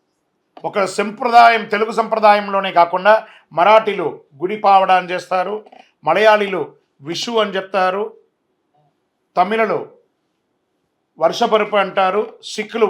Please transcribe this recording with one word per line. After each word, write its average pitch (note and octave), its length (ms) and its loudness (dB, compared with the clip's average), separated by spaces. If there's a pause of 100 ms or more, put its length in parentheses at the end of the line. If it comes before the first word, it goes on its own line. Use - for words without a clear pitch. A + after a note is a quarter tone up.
(680)
ఒక G3+ 160 -4 (140)
సంప్రదాయం, A#3 640 2 (120)
తెలుగు G#3+ 260 -2
సంప్రదాయంలోనే G#3 800 0
కాకుండా F3+ 360 2 (440)
మరాఠీలు G3 500 2 (320)
గుడి F#3+ 240 -6
పావడా F#3+ 360 4
అని F3 120 -12
చేస్తారు, F#3 420 -6 (540)
మలయాళీలు G3 540 2 (480)
విషు F3 220 -8 (100)
అని G3+ 160 -6
చెప్తారు, F#3+ 460 -4 (1300)
తమిళలు G3 440 -2 (1400)
వర్షపరుపు G#3 640 0
అంటారు, F#3+ 360 -2 (340)
సిక్కులు G#3+ 360 -2